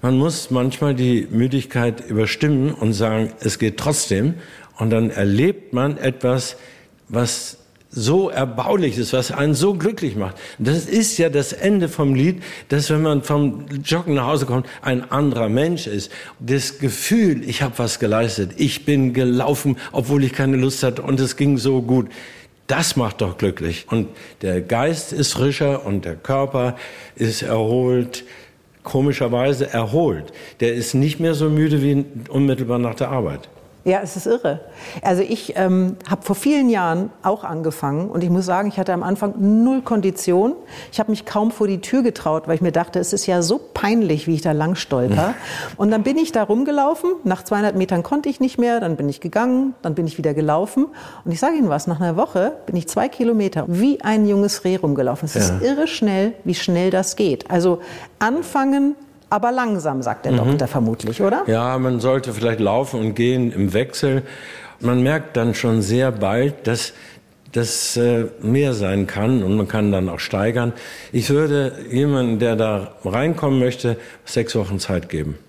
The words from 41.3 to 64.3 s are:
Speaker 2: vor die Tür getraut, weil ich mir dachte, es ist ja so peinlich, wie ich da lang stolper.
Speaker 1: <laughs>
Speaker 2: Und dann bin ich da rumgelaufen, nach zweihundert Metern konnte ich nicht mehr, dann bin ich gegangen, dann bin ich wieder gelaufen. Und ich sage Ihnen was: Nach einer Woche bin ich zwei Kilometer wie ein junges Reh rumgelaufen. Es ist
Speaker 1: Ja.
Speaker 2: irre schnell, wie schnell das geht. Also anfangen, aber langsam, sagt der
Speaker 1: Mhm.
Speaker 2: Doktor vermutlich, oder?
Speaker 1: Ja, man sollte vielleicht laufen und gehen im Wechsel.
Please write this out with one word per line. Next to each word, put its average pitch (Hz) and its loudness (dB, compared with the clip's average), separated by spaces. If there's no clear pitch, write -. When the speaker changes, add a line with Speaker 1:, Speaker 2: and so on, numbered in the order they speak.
Speaker 2:
vor 208 0
die 190 -2
Tür 254 0
getraut, 160 0
weil 160 2
ich 156 -2
mir 175 2
dachte, 170 0
es 175 -2
ist 196 -2
ja 175 2
so 185 0
peinlich, 196 2
wie 165 2
ich 151 -2
da 160 0
lang 156 0
stolper. 135 0
Speaker 1:
<laughs> - -12
Speaker 2:
Und 214 2
dann 220 2
bin 269 2
ich 330 0
da 226 2
rumgelaufen, 285 2
nach 185 -2
zweihundert 202 0
Metern 185 0
konnte 294 -2
ich 269 -4
nicht 254 0
mehr, 240 2
dann 165 -2
bin 143 0
ich 139 -4
gegangen, 254 0
dann 160 -2
bin 165 0
ich 156 -8
wieder 151 0
gelaufen. 160 2
Und 175 -4
ich 165 -2
sage 320 2
Ihnen 247 4
was: 147 0
Nach 170 -2
einer 170 0
Woche 202 0
bin - -6
ich 170 -2
zwei 240 0
Kilometer 214 0
wie 220 2
ein 214 2
junges 202 2
Reh 185 2
rumgelaufen. 143 0
Es - -4
ist 92 2
Speaker 1:
Ja. 240 2
Speaker 2:
irre 302 0
schnell, 208 0
wie 180 -2
schnell 180 2
das 185 0
geht. 175 0
Also 175 4
anfangen, 277 0
aber 214 2
langsam, 180 0
sagt 110 -4
der 131 2
Speaker 1:
Mhm. 123 4
Speaker 2:
Doktor 131 2
vermutlich, 113 -2
oder? 269 2
Speaker 1:
Ja, 120 2
man 127 0
sollte 127 0
vielleicht 110 0
laufen 113 2
und 110 0
gehen 120 2
im 95 0
Wechsel. 131 0